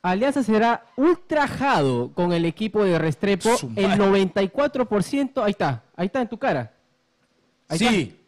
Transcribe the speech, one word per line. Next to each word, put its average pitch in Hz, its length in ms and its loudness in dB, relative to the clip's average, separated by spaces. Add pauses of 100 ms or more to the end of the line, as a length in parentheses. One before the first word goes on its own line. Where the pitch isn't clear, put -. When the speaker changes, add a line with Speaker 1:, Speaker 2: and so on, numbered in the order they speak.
Speaker 1:
Alianza 247 420 0
será 220 420 2 (120)
ultrajado 247 1160 0
con 175 200 0
el 170 100 0
equipo 208 400 -2
de 175 160 2
Restrepo. 196 580 0
Speaker 2:
Su 131 180 -6
Speaker 1:
El 196 120 0
Speaker 2:
madre. 196 100 2
Speaker 1:
noventa 196 460 2
y 185 60 -2
cuatro 277 380 -2
por 208 140 0
ciento, 269 420 -2
ahí 208 80 0
está, 143 300 -4 (140)
ahí 180 120 -4
está 254 140 -4
en 233 60 -4
tu 220 100 -12
cara. 147 360 -4 (960)
Ahí 165 100 -4
Speaker 2:
Sí. 220 80 2
Speaker 1:
está. 185 400 0